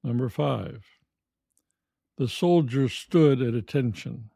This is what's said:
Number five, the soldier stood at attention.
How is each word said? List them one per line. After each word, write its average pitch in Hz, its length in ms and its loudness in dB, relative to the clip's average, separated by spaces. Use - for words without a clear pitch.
Number 123 260 -2
five, 123 720 -6
the 127 120 -2
soldier 139 640 2
stood 147 500 2
at 120 140 -2
attention. 117 800 -4